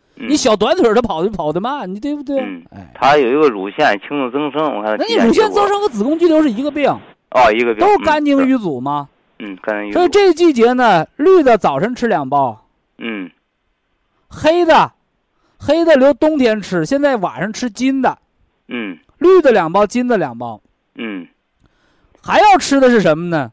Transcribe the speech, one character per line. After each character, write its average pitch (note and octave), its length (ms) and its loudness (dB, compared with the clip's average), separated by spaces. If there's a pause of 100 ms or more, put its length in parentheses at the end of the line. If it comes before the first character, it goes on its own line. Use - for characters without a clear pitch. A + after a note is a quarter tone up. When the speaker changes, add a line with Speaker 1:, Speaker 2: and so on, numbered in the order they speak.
(160)
Speaker 1:
嗯。 A3+ 140 -14
Speaker 2:
你 D4 60 2
小 A3+ 200 2
短 A3+ 220 0
腿 A#3+ 160 2
他 A#3+ 80 4
跑 F3 200 -4
得， G3 80 -2
跑 D#3+ 240 -4
得 F3+ 80 -4
慢， A#3+ 320 -8
你 G#3 60 -12
对 C#4+ 160 -6
不 D4 80 -12
对？ C4+ 160 -4
Speaker 1:
嗯。 G#3 320 -10
Speaker 2:
哎。 - 240 -20
Speaker 1:
他 C#3 220 2
有 C3 120 2
一 B2 40 0
个 D3+ 160 4
乳 G2+ 200 -6
腺 A2 300 0
轻 - 100 -18 (100)
度 B2 120 -4
增 C#3+ 200 -6
生， D3 120 -4 (120)
我 G#2 60 -6
看 G#2+ 160 -4
他 D4+ 60 -4
Speaker 2:
那 - 20 -2
你 G4+ 220 0
乳 A3+ 40 2
腺 G#4 200 0
增 G4+ 160 0
生 G4+ 140 -2
和 G#4 80 -2
子 G3+ 140 -6
宫 D4+ 140 -2
肌 E4+ 100 0
瘤 D#4 140 4
是 D4+ 80 0
一 A3 140 -6
个 C#4+ 80 -4
病。 C#4+ 180 -2 (440)
Speaker 1:
哦， A#2+ 180 4
一 A#2 120 0
个 A#2 100 0
病。 G#2 60 -4
Speaker 2:
都 F#4+ 100 4
是 G#4 100 4
肝 D4+ 240 0
经 C#4+ 160 2
淤 C4 180 0
阻 E3 220 -6
吗？ C#3 280 -6 (320)
Speaker 1:
嗯， G#2+ 100 -12
是。 F#2+ 40 -10
嗯， F#2 80 -16
肝 G#2 200 -4
经 G#2 80 -8
淤 G2+ 40 -10
阻。 D#4+ 60 0
Speaker 2:
所 F4+ 60 2
以 - 40 0
这 G4 180 2
个 F4 60 4
季 D#4+ 200 2
节 A#3 200 2
呢， A3 320 2 (120)
绿 F4 260 4
的 A#3+ 140 4
早 C#3+ 220 -2
晨 A#3 160 -4
吃 A#3 120 -4
两 D#3 220 -2
包。 C3 360 -2 (320)
Speaker 1:
嗯。 G#2+ 340 -10 (960)
Speaker 2:
黑 E4+ 380 0
的， A#3 260 4 (680)
黑 E4 280 0
的 D#4+ 100 6
留 C4+ 180 4
冬 D#4 240 0
天 A3 240 0
吃， E3+ 240 -4
现 C#4 160 -2
在 C#4+ 140 0
晚 F3+ 240 -6
上 A3 120 -6
吃 B3 180 -8
金 C4+ 320 -4
的。 F#3+ 160 -2 (500)
Speaker 1:
嗯。 F#2 320 -10 (180)
Speaker 2:
绿 F4+ 240 4
的 C#4 120 4
两 E3+ 180 0
包， G3+ 160 0
金 B3 220 -4
的 A#3 80 2
两 C3 200 -4
包。 A#2 220 -12 (360)
Speaker 1:
嗯。 G#2 300 -10 (960)
Speaker 2:
还 G3+ 180 0
要 G4 200 6
吃 C#4 220 0
的 B3+ 80 6
是 A#3+ 100 4
什 E3 180 2
么 F3 120 -6
呢？ C#3+ 240 -2